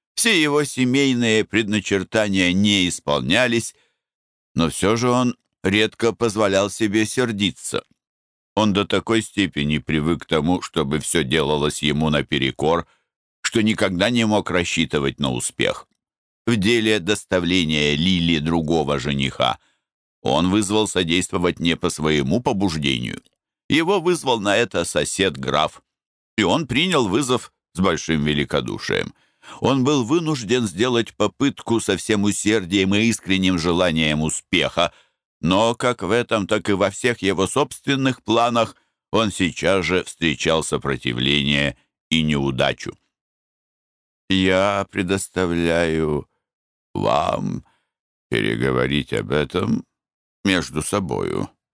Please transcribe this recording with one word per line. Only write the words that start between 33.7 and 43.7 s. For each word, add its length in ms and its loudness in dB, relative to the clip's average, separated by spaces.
успеха, 680 -2
но 340 2
как 260 -2
в 100 -4
этом, 360 0
так 220 0
и 40 2
во 160 2
всех 320 -4
его 240 0
собственных 760 -2
планах 520 0
он 200 2
сейчас 540 0
же 180 0
встречал 600 0
сопротивление 1120 -2
и 140 0
неудачу. 760 -2